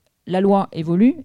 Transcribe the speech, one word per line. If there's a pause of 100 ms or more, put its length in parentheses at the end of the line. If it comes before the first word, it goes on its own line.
(280)
la
loi
évolue,